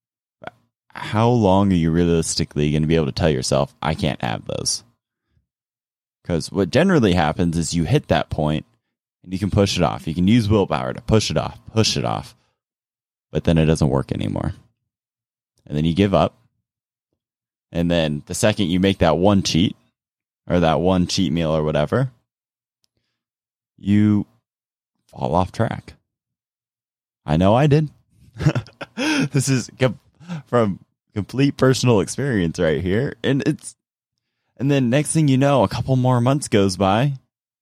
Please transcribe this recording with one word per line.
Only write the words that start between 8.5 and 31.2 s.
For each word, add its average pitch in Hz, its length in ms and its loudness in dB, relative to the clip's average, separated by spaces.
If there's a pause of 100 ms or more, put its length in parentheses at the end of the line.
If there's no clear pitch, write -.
and 90 80 -18
you 92 60 -4
can 92 140 -4
push 101 260 2
it 87 60 0
off. 62 240 -4
You 80 80 -6
can 90 120 2
use 107 220 4
willpower 78 440 0
to - 80 -16
push - 280 0
it 76 80 -4
off, - 300 -6
push - 280 0
it 65 80 -4
off. 57 320 -6 (920)
But - 140 -4
then 85 140 2
it 80 80 2
doesn't 78 240 2
work 65 220 -2
anymore. 50 440 -6 (1120)
And 71 120 -6
then 78 80 0
you 82 80 2
give 98 200 2
up. 85 220 2 (1400)
And 87 200 -2
then 78 340 -2
the 90 80 -12
second 107 340 0
you 90 120 0
make 95 180 2
that 80 200 2
one 95 260 2
cheat, 87 320 0 (720)
or 87 120 0
that 80 200 2
one 90 280 0
cheat 87 240 -2
meal 80 240 -2
or 78 80 0
whatever, 76 480 -2 (1700)
you 104 480 2 (800)
fall 69 300 -6
off 90 160 -2
track. - 420 -8 (1300)
I 76 120 0
know 95 160 4
I 135 140 4
did. 147 220 2 (460)
<laughs> - 120 -2 (840)
This 135 180 -2
is 131 280 -2
com-, 131 220 -2 (480)
from 113 320 0 (340)
complete 127 440 -2